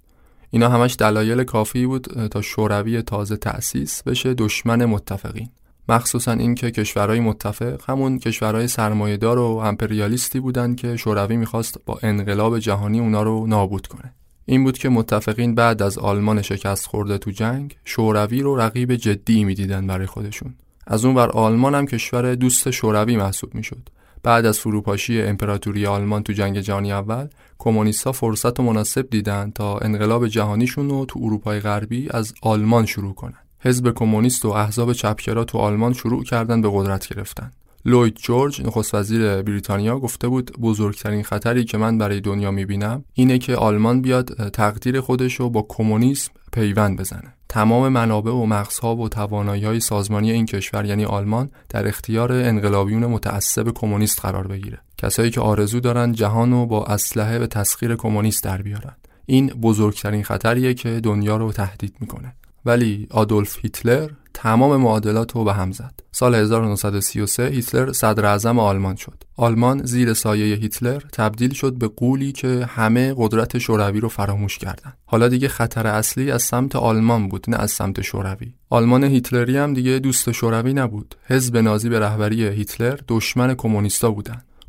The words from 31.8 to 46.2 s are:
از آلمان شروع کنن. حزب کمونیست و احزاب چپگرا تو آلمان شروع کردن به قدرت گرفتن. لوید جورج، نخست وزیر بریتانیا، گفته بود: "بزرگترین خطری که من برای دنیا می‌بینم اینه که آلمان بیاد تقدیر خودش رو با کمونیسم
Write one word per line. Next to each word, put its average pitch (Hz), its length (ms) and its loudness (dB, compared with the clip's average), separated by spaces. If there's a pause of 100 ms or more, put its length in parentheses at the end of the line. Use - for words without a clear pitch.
از 113 320 -4
آلمان 110 440 4
شروع 98 280 -6
کنن. - 240 -14 (220)
حزب 123 340 2
کمونیست 113 520 2
و 110 40 0
احزاب 107 440 0
چپگرا 110 500 -2
تو 117 140 -4
آلمان 110 360 2
شروع 117 300 -2
کردن 117 380 0
به 107 120 4
قدرت 98 400 -2
گرفتن. - 380 -10 (340)
لوید 120 300 4
جورج، 131 460 0
نخست 113 340 -2
وزیر 104 460 0
بریتانیا، 104 580 -2
گفته 120 280 -4
بود: 127 320 -2
"بزرگترین 104 640 -2
خطری 117 420 0
که 113 120 -4
من 110 200 2
برای 101 240 0
دنیا 101 300 -2
می‌بینم 101 520 -4 (100)
اینه 127 240 6
که 127 180 -2
آلمان 110 460 4
بیاد 127 480 0
تقدیر 110 520 0
خودش 127 340 0
رو 123 140 -2
با 110 200 0
کمونیسم 113 640 2 (220)